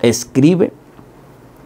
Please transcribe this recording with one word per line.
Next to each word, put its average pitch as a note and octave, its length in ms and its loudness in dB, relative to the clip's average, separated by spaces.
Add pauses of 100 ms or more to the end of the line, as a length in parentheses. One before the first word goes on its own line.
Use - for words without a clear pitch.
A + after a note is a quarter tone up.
Escribe, F#3 720 0 (920)